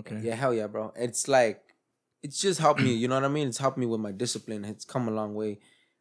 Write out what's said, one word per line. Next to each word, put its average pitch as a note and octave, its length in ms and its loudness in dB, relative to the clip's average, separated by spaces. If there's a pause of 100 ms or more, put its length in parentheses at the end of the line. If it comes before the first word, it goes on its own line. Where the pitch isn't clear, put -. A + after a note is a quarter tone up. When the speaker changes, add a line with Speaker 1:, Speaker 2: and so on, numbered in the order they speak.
Speaker 1:
okay. G#2+ 220 -10
Speaker 2:
Yeah, A2+ 120 -4
hell B2+ 200 0
yeah, G#2+ 140 0
bro. G#2+ 280 -6
It's A#2+ 320 -4
like, B2 340 4 (600)
it's C#3+ 180 -8
just F#3+ 200 2
helped D#3+ 200 6
me, C3 140 4
you A#2 140 0
know C3 80 2
what C3+ 80 2
I C#3 40 2
mean? D3 200 0
It's A#2 100 -4
helped C3+ 200 0
me B2+ 80 0
with A2+ 140 0
my G#2 120 -4
discipline. G#2+ 520 -6
It's G#2 200 -10
come B2 240 -4
a - 20 -2
long G#2+ 240 -4
way. G#2+ 240 -4 (420)